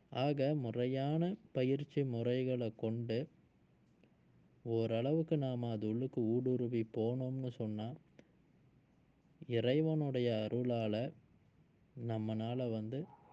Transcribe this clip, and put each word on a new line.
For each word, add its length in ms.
ஆக, 440
முறையான 800
பயிற்சி 520
முறைகளை 720
கொண்டு 520
ஓரளவுக்கு 720
நாம 340
அது 180
உள்ளுக்கு 320
ஊடுருவி 760
போனோம்னு 560
சொன்னா, 420
இறைவனுடைய 1040
அருளால 600
நம்மனால 640
வந்து 340